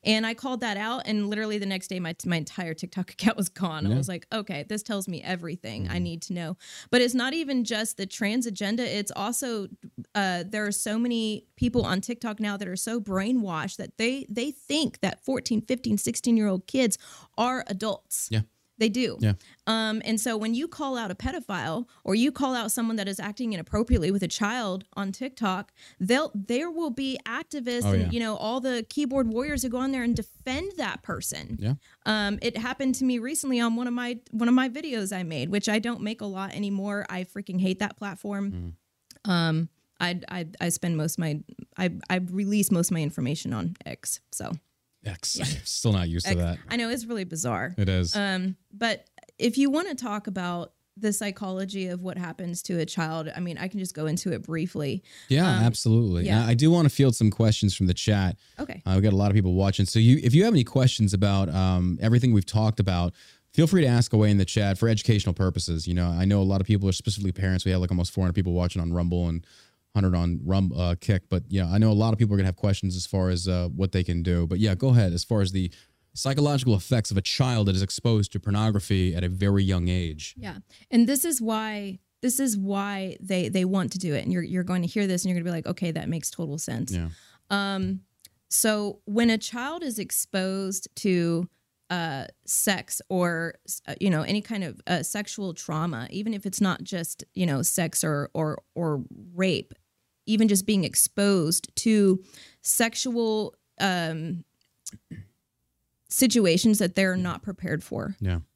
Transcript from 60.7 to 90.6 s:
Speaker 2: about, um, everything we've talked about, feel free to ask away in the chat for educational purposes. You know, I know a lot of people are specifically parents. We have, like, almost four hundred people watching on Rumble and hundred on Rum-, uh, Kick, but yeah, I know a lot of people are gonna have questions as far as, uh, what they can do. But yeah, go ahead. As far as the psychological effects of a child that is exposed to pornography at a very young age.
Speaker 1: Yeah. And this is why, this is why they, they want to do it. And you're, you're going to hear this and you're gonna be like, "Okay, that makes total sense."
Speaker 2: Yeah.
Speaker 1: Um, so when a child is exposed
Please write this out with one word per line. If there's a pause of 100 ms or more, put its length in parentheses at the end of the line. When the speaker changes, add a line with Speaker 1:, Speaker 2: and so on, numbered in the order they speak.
Speaker 2:
about,
um,
everything
we've
talked
about, (400)
feel
free
to
ask
away
in
the
chat
for
educational
purposes.
You
know,
I
know
a
lot
of
people
are
specifically
parents.
We
have,
like,
almost
four
hundred
people
watching
on
Rumble
and (500)
hundred
on
Rum-,
uh,
Kick,
but
yeah,
I
know
a
lot
of
people
are
gonna
have
questions
as
far
as,
uh,
what
they
can
do.
But
yeah,
go
ahead.
As
far
as
the (420)
psychological
effects
of
a
child
that
is
exposed
to
pornography
at
a
very
young
age.
Speaker 1:
Yeah. (320)
And
this
is
why, (220)
this
is
why
they,
they
want
to
do
it.
And
you're,
you're
going
to
hear
this
and
you're
gonna
be
like,
"Okay,
that
makes
total
sense."
Speaker 2:
Yeah. (400)
Speaker 1:
Um, (480)
so
when
a
child
is
exposed (100)